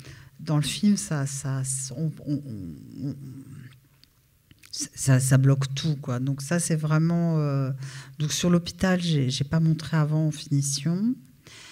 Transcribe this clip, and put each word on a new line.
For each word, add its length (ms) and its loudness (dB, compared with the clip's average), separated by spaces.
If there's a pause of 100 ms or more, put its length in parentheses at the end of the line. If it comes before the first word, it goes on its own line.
(400)
dans 160 0
le 60 4
film, 340 4
ça, 300 -2
ça, 360 -4 (320)
on, 160 -2 (140)
on, 180 -2 (600)
on, 140 -6 (1500)
ça, 500 2
ça 160 4
bloque 380 4
tout, 220 -2
quoi. 220 -6
Donc 220 -4
ça, 180 -2
c'est 180 0
vraiment, 640 2
euh, 320 0 (480)
donc 140 -2
sur 160 0
l'hôpital, 540 2
j'ai, 260 2
j'ai 160 0
pas 160 2
montré 380 2
avant 300 2
en 20 0
finition. 840 0 (580)